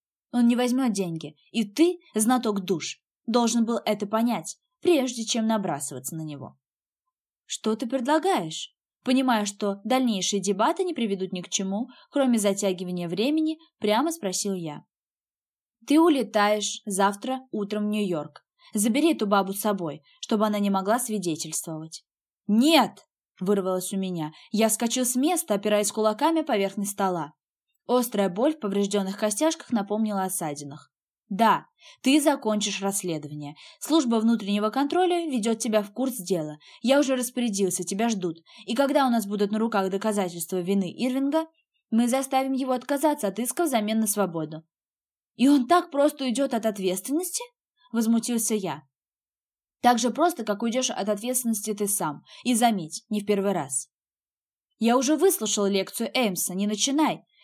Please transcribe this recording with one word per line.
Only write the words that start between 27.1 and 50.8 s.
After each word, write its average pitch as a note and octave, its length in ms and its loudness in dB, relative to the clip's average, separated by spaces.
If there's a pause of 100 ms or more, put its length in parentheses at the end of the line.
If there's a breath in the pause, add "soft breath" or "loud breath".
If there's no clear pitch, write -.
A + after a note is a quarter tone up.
Острая A#3+ 400 2
боль A#3+ 280 0
в - 40 -20
повреждённых G3+ 580 -2
костяшках D4+ 540 -2
напомнила G#3 520 -2
о F#3 60 -2
ссадинах. D3 640 -8 (380)
«Да, G3 360 2 (360 loud breath)
ты C#4+ 200 4
закончишь G#3 600 0
расследование. D3+ 760 -6 (240 loud breath)
Служба C4+ 360 2
внутреннего G#3+ 540 0
контроля E4+ 600 0
ведёт A3+ 300 -2
тебя G#3+ 220 2
в G3+ 100 -8
курс C4 240 -4
дела. D#3+ 420 -4 (240 loud breath)
Я C4 180 4
уже C4 180 2
распорядился, G3+ 680 -2
тебя G#3 240 -2
ждут. F#3 300 -4 (280 loud breath)
И A#3+ 100 -4
когда C#4 300 2
у B3 40 2
нас A3+ 180 0
будут G3+ 240 -2
на G#3+ 80 -2
руках G#3+ 300 0
доказательства F#3+ 720 -4
вины F#3+ 280 0
Ирвинга, C#4 580 -2 (440)
мы A#3 160 4
заставим C4+ 460 0
его C4 180 -2
отказаться C#4+ 560 0
от F#3+ 120 -6
иска B3 260 -2
взамен A3 340 0
на A3 80 2
свободу». D#3+ 560 -2 (720)
«И B3+ 140 6
он C4+ 180 6
так E4+ 240 4
просто C#4+ 320 2
уйдёт C4 300 0
от A3 120 -2
ответственности?» — A3 800 -2 (480 soft breath)
возмутился A3+ 640 0
я. E3 280 -4 (960)
«Так A#3+ 180 6
же A#3 120 0
просто, C#4+ 340 0
как G#3 180 -2
уйдёшь B3+ 280 -2